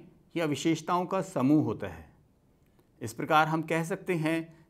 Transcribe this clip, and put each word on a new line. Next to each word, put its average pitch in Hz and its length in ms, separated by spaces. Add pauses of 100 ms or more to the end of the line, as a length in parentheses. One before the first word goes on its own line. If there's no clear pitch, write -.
(360)
या 165 100
विशेषताओं 165 600
का 190 160
समूह 139 420
होता 104 240
है। 80 200 (920)
इस 113 140
प्रकार 156 340
हम 160 160
कह 160 200
सकते 180 320
हैं, 160 380 (160)